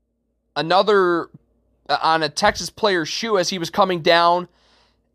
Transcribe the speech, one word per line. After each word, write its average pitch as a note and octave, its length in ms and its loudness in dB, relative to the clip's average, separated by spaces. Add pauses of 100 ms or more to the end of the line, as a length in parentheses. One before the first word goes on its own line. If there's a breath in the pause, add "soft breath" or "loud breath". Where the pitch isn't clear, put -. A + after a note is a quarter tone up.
(560)
another, F3 760 0 (580)
uh, C#3+ 140 0
on D#3+ 200 2
a D3+ 60 -2
Texas G3+ 420 -2
player's F#3 380 -2
shoe A3 300 -4
as F3 100 0
he G3 100 -6
was E3 120 -8
coming F#3 320 0
down, E3+ 460 2 (680)